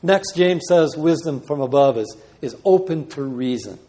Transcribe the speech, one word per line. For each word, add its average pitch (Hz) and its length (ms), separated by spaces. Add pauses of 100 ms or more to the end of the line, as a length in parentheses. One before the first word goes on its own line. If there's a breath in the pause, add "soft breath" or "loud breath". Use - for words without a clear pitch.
Next, 190 340
James 180 320
says 165 280
wisdom 156 460
from 147 200
above 135 360
is, 107 180 (260 loud breath)
is 131 220
open 180 460
to 143 140
reason. 123 640